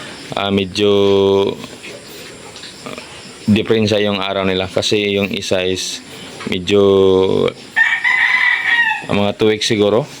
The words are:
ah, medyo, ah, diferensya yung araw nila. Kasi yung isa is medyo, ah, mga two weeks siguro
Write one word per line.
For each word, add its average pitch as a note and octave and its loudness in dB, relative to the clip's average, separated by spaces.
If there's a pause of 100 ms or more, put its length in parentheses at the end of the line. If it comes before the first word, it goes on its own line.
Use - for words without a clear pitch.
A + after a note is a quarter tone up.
(360)
ah, G2+ 0
medyo, G2 2 (1900)
ah, - -12 (420)
diferensya G#2+ 2
yung G2+ 0
araw G2 -2
nila. F#2 0
Kasi G2+ 0
yung G2+ 0
isa G2 -2
is - -4 (480)
medyo, G2 2 (2250)
ah, - -2
mga G2+ 0
two A2 2
weeks G#2+ -2
siguro G#2 2 (140)